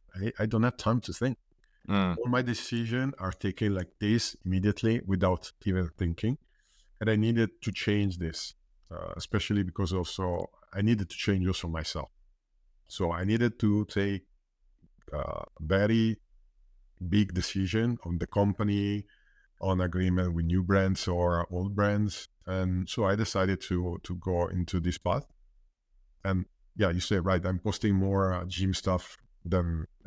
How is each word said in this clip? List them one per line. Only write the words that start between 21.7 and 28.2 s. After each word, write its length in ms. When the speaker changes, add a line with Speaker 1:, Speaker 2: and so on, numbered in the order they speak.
Speaker 1:
brands. 520
And 420
so 180
I 100
decided 460
to, 420
to 140
go 300
into 320
this 200
path. 260
And 220
yeah, 160
you 80
say, 180
right, 280
I'm 140
posting 360
more, 380